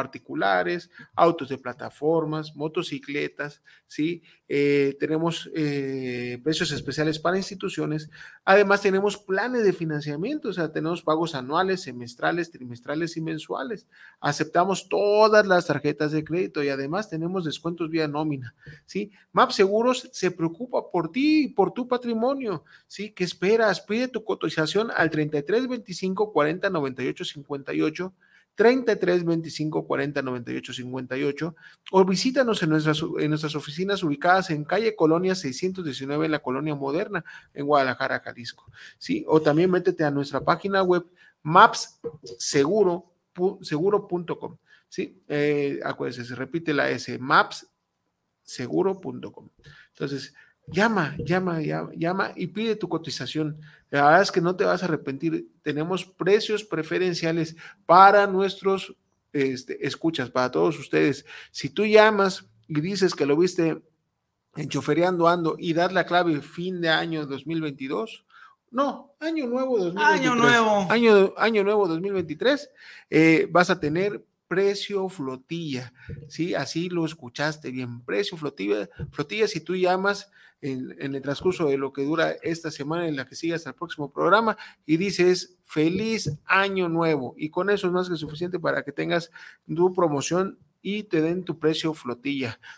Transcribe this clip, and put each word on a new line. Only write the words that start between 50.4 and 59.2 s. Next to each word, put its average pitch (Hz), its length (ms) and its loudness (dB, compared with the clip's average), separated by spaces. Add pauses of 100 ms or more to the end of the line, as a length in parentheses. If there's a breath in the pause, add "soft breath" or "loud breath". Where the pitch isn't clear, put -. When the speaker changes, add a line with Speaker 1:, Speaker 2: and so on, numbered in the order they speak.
Speaker 1:
llama, 185 520 0
llama, 175 420 0
llama, 156 340 -4
llama 185 420 -2
y 180 120 -6
pide 220 280 -2
tu 190 120 -6
cotización. 151 720 -6 (300 soft breath)
La 143 140 2
verdad 160 180 8
es 196 80 0
que 185 100 0
no 170 140 0
te 190 100 0
vas 180 180 2
a 185 40 -4
arrepentir. 156 600 -4 (140)
Tenemos 160 420 -4
precios 208 600 0
preferenciales 165 920 -2 (300 loud breath)
para 196 400 10
nuestros, 190 720 -2 (360)